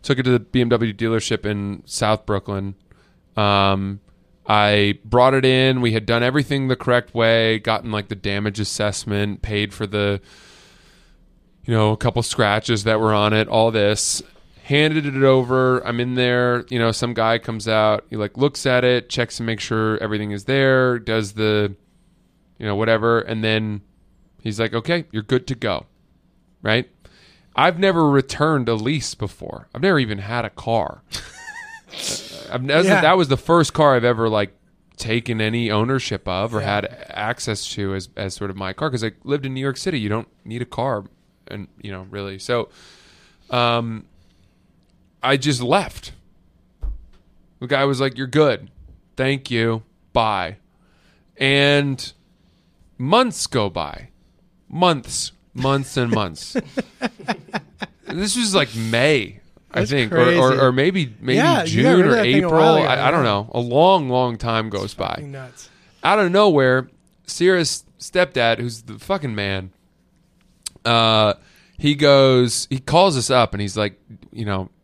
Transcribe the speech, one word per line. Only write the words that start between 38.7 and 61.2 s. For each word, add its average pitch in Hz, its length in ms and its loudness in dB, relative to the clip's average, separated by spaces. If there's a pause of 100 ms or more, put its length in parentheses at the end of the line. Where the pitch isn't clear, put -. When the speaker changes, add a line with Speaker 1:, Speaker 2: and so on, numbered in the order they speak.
Speaker 1:
car, 151 180 -6
'cause 123 140 -4
I 110 80 -4 (120)
lived 139 200 -4
in 135 100 -6
New 131 60 -8
York 135 160 -4
City. 175 220 -6
You 107 100 -4
don't 110 200 -4 (160)
need 117 180 -10
a 120 40 -8
car, 117 380 -6 (440)
and, 101 180 -14 (160)
you 104 80 -16
know, 95 200 -14
really. 98 280 -10
So, 120 300 -4 (840)
um, 117 540 -2 (1200)
I 135 120 2
just 131 260 -2
left. 156 500 -2 (1500)
The 127 80 -10
guy 139 160 2
was 135 160 0
like, 135 180 -2
"You're 135 80 -6
good. 139 440 2 (460)
Thank 135 360 -2
you. 113 300 0 (300)
Bye." 98 440 -2 (800)
And 139 760 0 (920)
months 202 460 0
go 107 200 0
by. 80 420 -8 (580)
Months. 160 640 -2 (220)
Months 135 420 -2
and 120 160 0
months. 101 480 -4
Speaker 2:
<laughs> - 60 -12 (1400)
Speaker 1:
This 190 300 -4
was, 220 180 -2
like, 135 220 0
May, 113 640 0 (300)
I - 100 -2
Speaker 2:
That's 208 100 -2
Speaker 1:
think, 131 220 0
or, 165 80 2
or, 165 40 8 (260)
Speaker 2:
crazy. 131 120 2
Speaker 1:
or 127 100 4
maybe, 143 460 0
maybe 123 180 0